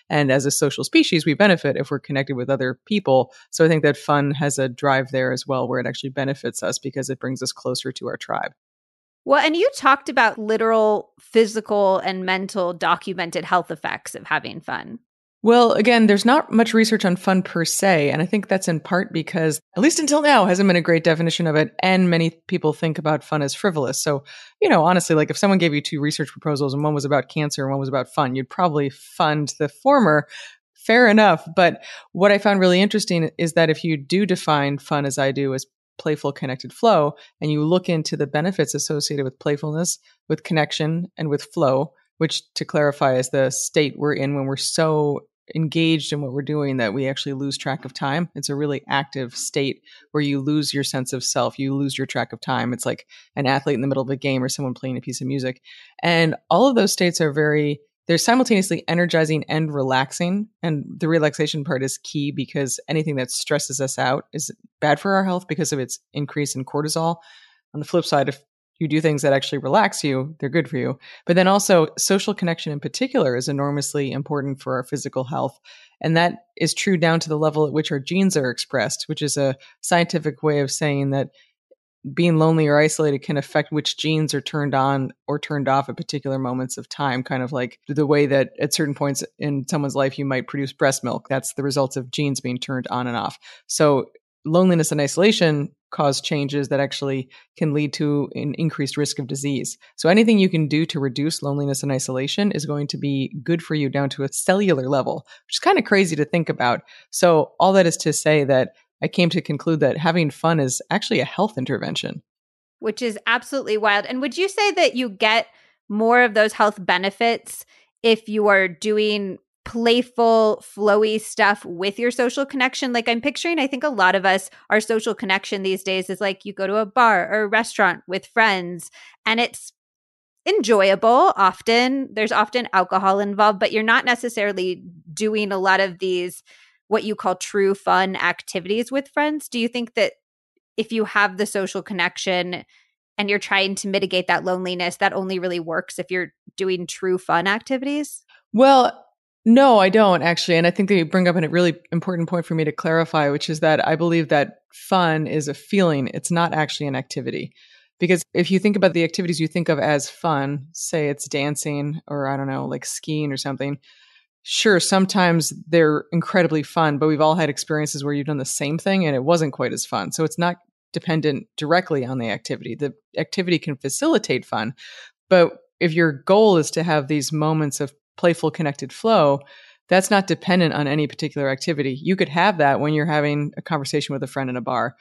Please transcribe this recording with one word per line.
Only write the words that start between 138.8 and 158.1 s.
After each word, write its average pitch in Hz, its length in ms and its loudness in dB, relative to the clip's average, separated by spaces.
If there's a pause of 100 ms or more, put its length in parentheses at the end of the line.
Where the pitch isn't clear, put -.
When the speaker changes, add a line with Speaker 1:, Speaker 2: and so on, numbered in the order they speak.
Speaker 2:
with 269 200 -4
friends. 302 400 -4
Do 240 100 -6
you 233 80 0
think 240 280 -8
that 208 180 0 (640)
if 220 160 -6
you 220 100 0
have 202 320 0
the 180 100 -2
social 190 380 -4
connection 180 800 -4 (540)
and 202 120 -2
you're 202 80 2
trying 196 380 0
to 196 140 -8
mitigate 185 380 -2
that 175 180 0
loneliness, 180 520 -4
that 196 140 0
only 190 280 -4
really 175 200 -4
works 165 400 -6
if 175 100 -10
you're 180 240 -4 (220)
doing 185 320 -4
true 185 300 -2
fun 170 300 -2
activities? 269 760 -4 (300)
Speaker 1:
Well, 262 500 6 (460)
no, 247 300 8
I 190 80 6
don't 190 360 6
actually. 170 340 2
And 170 100 4
I 175 40 4
think 190 180 -2
that 202 60 4
you 170 100 2
bring 180 240 2
up 170 80 2
a 160 100 0
really 170 260 2 (200)
important 170 340 -2
point 170 180 -4
for - 80 -6
me 160 120 0
to 151 80 -2
clarify, 160 560 0
which 143 200 -4
is 156 120 -4
that 156 260 4
I 160 80 2
believe 165 320 0
that 143 300 0 (160)
fun 160 520 0
is 147 220 -4
a 143 60 -6
feeling. 160 600 0
It's - 160 -8
not 170 240 0
actually 151 340 -2
an 135 100 -4
activity. 127 560 -8 (440)
Because 180 260 0 (100)